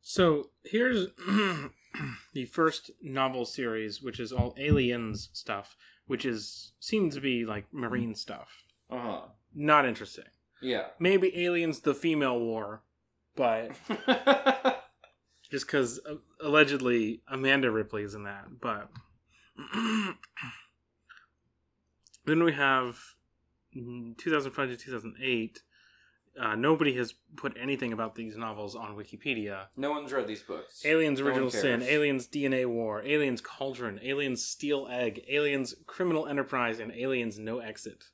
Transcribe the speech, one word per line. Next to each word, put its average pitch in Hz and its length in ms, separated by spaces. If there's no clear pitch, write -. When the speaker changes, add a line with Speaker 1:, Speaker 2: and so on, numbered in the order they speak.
Speaker 1:
So, 160 460
here's 226 440
<clears throat> 170 1160
the 131 180
first - 400
novel 131 440
series, 110 580
which 123 160
is 117 120
all 123 280
Aliens 120 760
stuff, - 420
which 120 200
is, - 540
seems 180 360
to 139 60
be, 120 240
like, 104 280
Marine 120 400
stuff. - 500
Speaker 2:
Uh-huh. 120 300
Speaker 1:
Not 147 320
interesting. - 380
Speaker 2:
Yeah. 120 260
Speaker 1:
Maybe 180 360
Aliens 170 340
the 139 160
Female 143 440
War, 110 440
but 117 360
Speaker 2:
<laughs> 262 960
Speaker 1:
Just 135 140
'cause, 123 320
uh, 151 60
allegedly 131 840
Amanda 135 420
Ripley 107 320
is 104 140
in 104 80
that, 101 360
but 104 300
<clears throat> 220 600
then 160 180
we 160 100
have, 131 440
mm, 120 400
two 165 140
thousand 139 220
five 135 160
to 123 80
two 131 140
thousand 110 300
eight. 117 400
Uh, 110 160
nobody 143 400
has 120 180
put - 260
anything 127 320
about 110 220
these 110 200
novels 107 400
on 107 200
Wikipedia. 104 680
Speaker 2:
No 139 140
one's 147 200
read 131 160
these 107 140
books. - 420
Speaker 1:
Aliens 151 360
Speaker 2:
No 139 60
one 143 80
Speaker 1:
Original 127 180
Sin, 117 300
Speaker 2:
cares. 127 100
Speaker 1:
Aliens 143 340
D 143 200
N 131 80
A 127 120
War, 110 400
Aliens 139 340
Cauldron, 120 600
Aliens 135 420
Steel 143 460
Egg, 120 400
Aliens 139 460
Criminal 160 400
Enterprise, 127 540
and 113 120
Aliens 120 460
No 110 220
Exit. 110 540